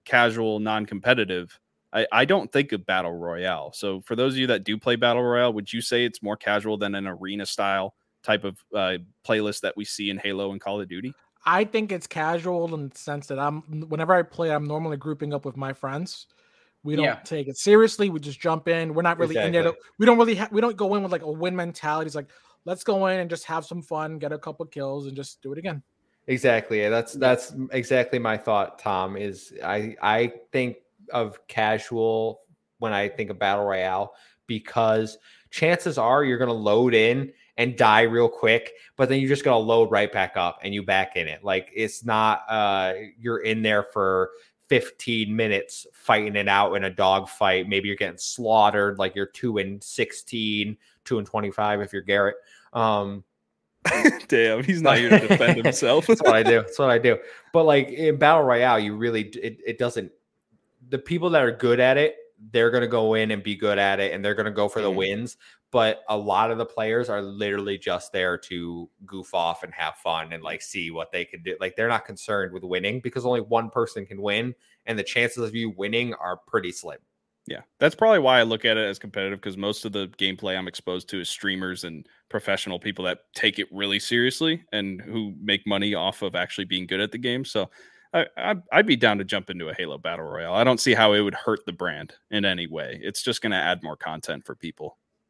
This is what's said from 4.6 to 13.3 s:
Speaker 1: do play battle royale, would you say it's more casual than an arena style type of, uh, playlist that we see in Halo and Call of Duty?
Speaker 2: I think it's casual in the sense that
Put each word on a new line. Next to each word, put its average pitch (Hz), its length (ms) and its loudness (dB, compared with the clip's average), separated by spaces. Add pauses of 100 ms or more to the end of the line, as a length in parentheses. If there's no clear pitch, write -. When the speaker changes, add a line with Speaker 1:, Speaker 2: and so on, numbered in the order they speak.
Speaker 1:
do 107 160 -4
play 123 160 0
battle 120 300 2
royale, 120 300 2
would 104 180 -8
you 117 80 -6
say 120 240 0
it's - 180 -6
more 104 140 -4
casual 104 400 -2
than 101 180 -4
an 98 140 -6
arena 95 380 -10
style 98 480 -2 (280)
type 104 220 0
of, 95 280 -10
uh, 92 260 -2 (280)
playlist 107 360 -2
that 95 140 -4
we 104 80 -8
see 101 260 -8
in 98 60 -6
Halo 98 360 -6
and 98 80 -12
Call 101 200 -6
of 92 80 -10
Duty? 98 240 -10 (320)
Speaker 2:
I 185 200 2
think 214 260 -4
it's 180 160 -8
casual 170 680 -4
in 143 160 -8
the - 60 -20
sense 147 300 -10
that 135 140 -8